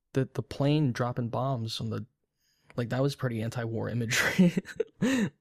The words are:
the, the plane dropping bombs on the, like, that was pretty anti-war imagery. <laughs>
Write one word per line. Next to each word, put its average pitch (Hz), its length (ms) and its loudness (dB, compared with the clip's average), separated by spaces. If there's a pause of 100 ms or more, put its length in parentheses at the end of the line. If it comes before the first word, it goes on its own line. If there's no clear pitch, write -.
(140)
the, 135 180 0
the - 120 -6
plane 143 480 2
dropping 120 380 -2
bombs 120 520 -4
on 113 80 -4
the, 107 160 -6 (720)
like, 120 120 -4
that 127 120 -2
was 143 140 0
pretty 117 260 -4
anti-war 110 480 -4
imagery. 120 640 4 (480)
<laughs> 233 400 2